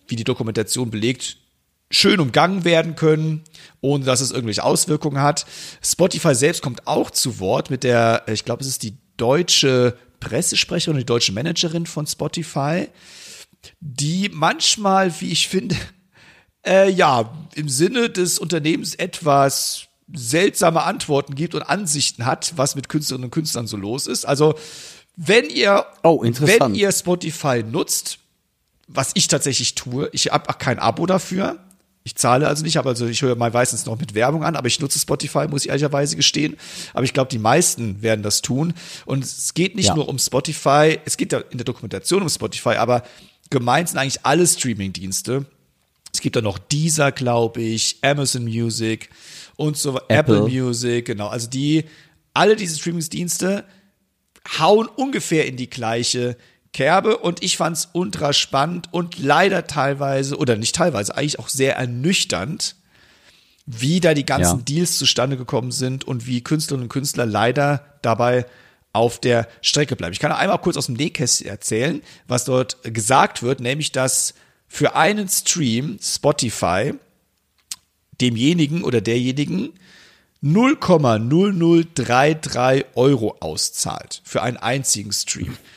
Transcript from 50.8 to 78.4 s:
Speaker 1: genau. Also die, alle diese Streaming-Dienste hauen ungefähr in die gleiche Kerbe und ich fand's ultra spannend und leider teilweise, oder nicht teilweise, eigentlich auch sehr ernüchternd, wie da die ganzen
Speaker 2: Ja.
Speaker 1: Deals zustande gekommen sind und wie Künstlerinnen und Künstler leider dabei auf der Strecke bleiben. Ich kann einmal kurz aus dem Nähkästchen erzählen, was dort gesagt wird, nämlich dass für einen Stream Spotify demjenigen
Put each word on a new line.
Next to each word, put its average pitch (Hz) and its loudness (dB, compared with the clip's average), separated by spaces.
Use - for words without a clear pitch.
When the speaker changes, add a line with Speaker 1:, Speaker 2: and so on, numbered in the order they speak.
Speaker 1:
genau. 104 -6
Also 117 -8
die, 147 0
alle 196 4
diese 175 -6
Streaming-Dienste 175 -4
hauen 208 4
ungefähr 208 0
in 131 -6
die 123 -6
gleiche 120 -2
Kerbe 185 2
und 175 -4
ich 185 -2
fand's 165 -2
ultra 160 -2
spannend 156 0
und 175 -4
leider 151 2
teilweise, 139 -2
oder 120 2
nicht 113 -2
teilweise, 151 0
eigentlich 147 -2
auch 117 -14
sehr 135 2
ernüchternd, 127 -2
wie 131 -2
da 165 4
die 143 -2
ganzen 90 2
Speaker 2:
Ja. 120 -8
Speaker 1:
Deals 156 -2
zustande 135 0
gekommen 127 -4
sind 127 -4
und 123 -6
wie 123 -2
Künstlerinnen 151 -2
und 117 -10
Künstler 135 -2
leider 123 2
dabei 120 2
auf 117 2
der 117 2
Strecke 147 0
bleiben. 87 -6
Ich 101 -8
kann 151 0
einmal 175 0
kurz 175 -2
aus 135 -4
dem 127 -6
Nähkästchen - -2
erzählen, 113 -2
was 123 0
dort 127 0
gesagt 120 0
wird, 123 -2
nämlich 139 -4
dass - -2
für - 0
einen 190 2
Stream 127 -2
Spotify 120 0
demjenigen 143 2